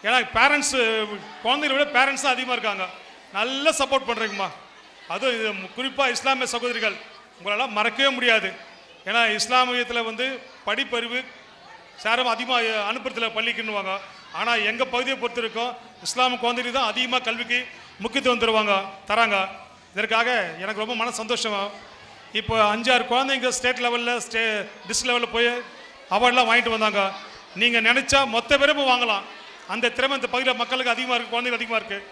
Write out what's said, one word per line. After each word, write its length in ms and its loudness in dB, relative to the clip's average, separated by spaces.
ஏன்னா 120 4
பேரண்ட்ஸு, 420 4
குழந்தைகளை 340 2
விட 80 4
பேரண்ட்ஸ் 280 2
தான் 100 4
அதிகமாக 220 -2
இருக்காங்க. 280 -4
நல்லா 420 0
சப்போர்ட் 300 2
பண்ணுறீங்கம்மா. 400 -2
அதுவும் 240 0
இது 100 -2
மு-, 180 -12
குறிப்பா 280 0
இஸ்லாமிய 400 0
சகோதரிகள், 420 -2
உங்களெல்லாம் 380 -4
மறக்கவே 400 2
முடியாது. 320 4
ஏன்னா 120 2
இஸ்லாமியத்துல 680 0
வந்து 160 -4
படிப்பறிவு 520 -2
சேரம் 300 2
அதிகமா, 240 -2
அஹ், 180 -2
அனுப்புறதுல 460 -4
பள்ளிக்குன்னுவாங்க. 580 -2
ஆனா 120 0
எங்க 140 -2
பகுதியை 260 -2
பொறுத்த 220 -4
வரைக்கும் 300 -4
இஸ்லாம் 360 0
குழந்தைகளுக்கு 360 -2
தான் 140 0
அதிகமா 340 0
கல்விக்கு 320 -2
முக்கியத்துவம் 400 2
தருவாங்க, 300 4
தராங்க. 280 4
இதற்காக 340 2
எனக்கு 200 -4
ரொம்ப 180 -4
மன 180 -2
சந்தோஷம். 360 -2
இப்போ 160 -2
அஞ்சாறு 380 4
குழந்தைங்க 460 2
ஸ்டேட் 280 0
லெவல்ல, 260 0
ஸ்டே-, 360 -2
டிஸ்ட்ரிக்ட் 240 -2
லெவல்ல 260 2
போய் 120 4
அவார்ட்லாம் 340 6
வாங்கிட்டு 260 4
வந்தாங்க. 260 2
நீங்க 160 4
நினைச்சா 320 4
மொத்த 260 4
பேரும் 300 4
வாங்கலாம். 340 0
அந்த 220 0
திறமை 220 2
இந்த 140 -4
பகுதியில 300 2
மக்களுக்கு 340 0
அதிகமா 200 -2
இருக்கு, 180 -4
குழந்தைகள் 260 -2
அதிகமா 200 -2
இருக்கு. 200 -8